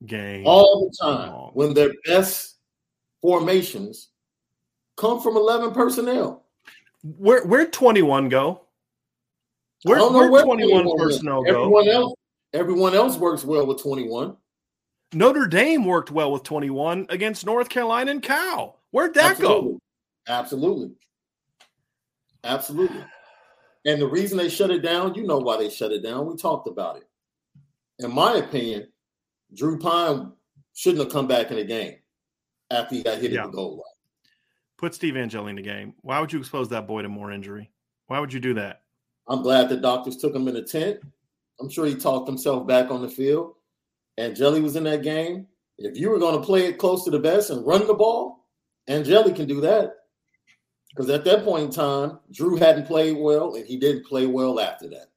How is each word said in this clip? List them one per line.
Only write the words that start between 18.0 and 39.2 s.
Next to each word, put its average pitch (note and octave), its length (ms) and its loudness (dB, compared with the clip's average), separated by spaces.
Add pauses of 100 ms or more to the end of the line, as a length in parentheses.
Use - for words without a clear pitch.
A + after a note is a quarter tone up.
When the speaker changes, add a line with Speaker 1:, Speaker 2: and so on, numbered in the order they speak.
Speaker 1:
and C#4+ 140 -6
Cal. D#4 560 -4 (100)
Where'd E4 240 0
that E4 200 6
Speaker 2:
Absolutely. - 400 2
Speaker 1:
go? - 80 -14 (460)
Speaker 2:
Absolutely. B2+ 640 -4 (1500)
Absolutely. D3 600 -4 (840)
And D3+ 160 0
the C#3 60 0
reason F#3+ 300 -2
they F3 120 -2
shut F#3 220 0
it E3+ 100 -2
down, F3 340 -2
you A3 80 -8
know D#3+ 160 0
why A#2+ 180 -2
they G#2+ 120 -4
shut G#2+ 220 -6
it G#2 120 -6
down. B2 220 -8
We E3 100 -10
talked D#3+ 320 -4
about E2+ 300 -8
it. - 100 -20 (920)
In A#2+ 140 -8
my F3+ 220 2
opinion, A2+ 520 -4 (680)
Drew D3+ 260 -4
Pyne E3 520 -2 (420)
shouldn't E3 300 0
have - 100 -6
come C3+ 140 -2
back B2 240 0
in A#2 60 -6
the G#2+ 60 -4
game G2+ 320 -8 (760)
after A#2+ 240 -4
he A2+ 80 -8
got A2 160 -4
hit A#2 120 -4
Speaker 1:
Yeah. A#2 140 -4
Speaker 2:
at F#2 60 -14
the F#2+ 60 -12
goal F2+ 200 -8
line. - 60 -18 (920)
Speaker 1:
Put E3+ 180 -10
Steve D3+ 200 -6
Angeli G#2+ 360 -8
in G2 40 -14
the G2+ 60 -14
game. G#2 400 -14
Why C3+ 180 -6
would D#3 140 -6
you D#3 60 -6
expose B2+ 300 -8
that A2 180 -8
boy G#2+ 160 -8
to G2+ 60 -10
more G#2 220 -14
injury? G2+ 400 -14 (360)
Why C3+ 120 -6
would C#3+ 140 -8
you C3 60 -8
do B2+ 160 -2
that? G2+ 260 -8 (460)